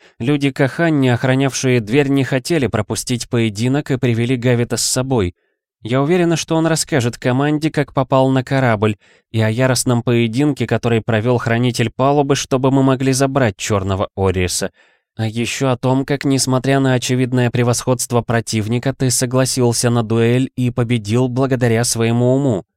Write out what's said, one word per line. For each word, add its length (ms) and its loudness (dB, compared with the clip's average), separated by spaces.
«Люди 320 0
Каханни, 580 0
охранявшие 680 0
дверь, 300 0
не 140 2
хотели 440 -2
пропустить 640 -4
поединок 640 -2
и 60 0
привели 380 0
Гавита 420 0
с 60 -2
собой. 520 -2
Я 200 0
уверена, 340 2
что 200 -4
он 100 2
расскажет 520 0
команде, 520 0
как 240 -4
попал 360 2
на 140 2
корабль, 540 0
и 100 0
о 80 2
яростном 520 0
поединке, 640 0
который 360 0
провёл 360 0
хранитель 580 0
палубы, 400 2
чтобы 360 0
мы 120 4
могли 300 2
забрать 440 0
чёрного 580 -2
Ориса. 560 -2
А 120 -4
ещё 420 -4
о 80 -2
том, 280 0
как, 200 -4
несмотря 540 0
на 160 2
очевидное 560 0
превосходство 720 0
противника, 720 -2
ты 180 -2
согласился 800 0
на 100 2
дуэль 540 0
и 160 -2
победил 560 0
благодаря 560 0
своему 500 2
уму». 320 0